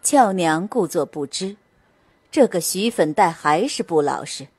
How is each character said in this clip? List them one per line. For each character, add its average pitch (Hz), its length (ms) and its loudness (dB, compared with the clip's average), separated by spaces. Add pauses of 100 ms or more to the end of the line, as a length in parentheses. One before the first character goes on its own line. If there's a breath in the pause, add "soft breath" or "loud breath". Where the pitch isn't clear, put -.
俏 233 320 4
娘 170 340 0
故 233 200 -2
作 151 180 -2
不 143 220 -8
知， 196 280 -8 (760)
这 254 160 4
个 185 120 -2
徐 196 300 -2
粉 156 240 0
黛 185 160 4
还 160 380 0
是 240 160 -6
不 165 180 2
老 139 240 -2
实 139 220 -14 (120)